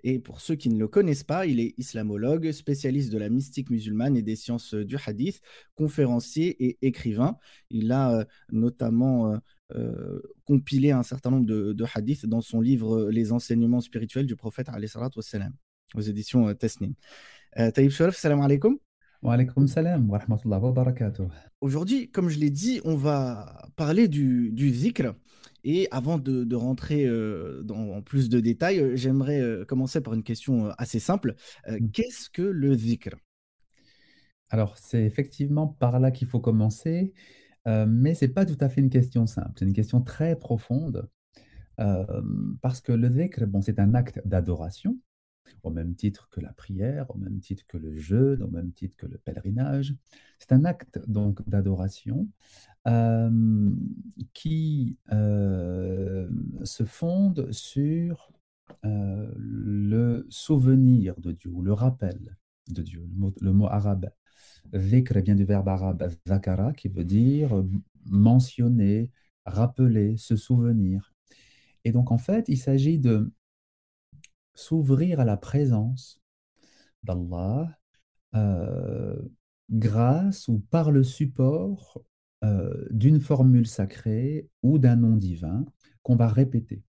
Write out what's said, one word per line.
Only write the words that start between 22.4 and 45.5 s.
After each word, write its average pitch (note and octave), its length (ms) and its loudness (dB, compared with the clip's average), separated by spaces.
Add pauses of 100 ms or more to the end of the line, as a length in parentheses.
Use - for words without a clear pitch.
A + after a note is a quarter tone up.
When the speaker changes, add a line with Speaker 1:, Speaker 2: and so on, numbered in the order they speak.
Speaker 1:
dit, G#3+ 340 -2
on D#3+ 100 0
va C3+ 800 -2
parler F#3+ 320 4
du, B2+ 440 2
du C3 200 2
zikr. B2+ 440 -2 (480)
Et F3 260 0
avant C#3 300 -2
de, B2+ 240 -2
de A#2 120 -2
rentrer, C3 520 -2
euh, F#2 560 -4
dans, G#2+ 320 -8
en G#2 80 -10
plus C3+ 260 0
de A#2+ 100 4
détails, D#3+ 400 0
euh, C3 160 2
j'aimerais, C3+ 460 0
euh, A2+ 240 -4
commencer C3 360 -2
par A2+ 120 -6
une A2+ 80 -2
question, A2+ 460 -2
euh, G2+ 100 -4
assez A#2 220 -4
simple. E3+ 340 -2 (340)
Euh, A2 120 -6
Speaker 2:
Mm. A2+ 100 0
Speaker 1:
qu'est-ce A#3+ 400 -6
que F3 140 -6
le C#3 340 2
zikr ? A2+ 380 -4 (1400)
Speaker 2:
Alors, G#2+ 260 -2
c'est - 260 -2
effectivement C#3+ 640 -2
par B2+ 320 0
là C3 120 4
qu'il B2+ 160 -4
faut A#2 120 -2
commencer, A#2 720 0 (560)
euh, A2 220 2
mais B2+ 240 4
c'est C#3+ 140 0
pas F#3+ 180 2
tout D#3 140 -4
à C#3 100 2
fait C3+ 120 0
une C3 100 4
question B2 340 2
simple. - 320 -6
C'est F#2+ 80 -2
une G2 80 2
question A2 260 2
très D#3+ 380 -2
profonde, C3+ 720 -4 (720)
euh, F#2+ 260 0 (560)
parce B2+ 200 -4
que - 100 -4
le A#2+ 200 4
zikr, C3 360 0
bon, G2 160 0
c'est G#2 160 -2
un G#2 160 6
acte B2 300 -2
d'adoration, F#2 720 -2 (640)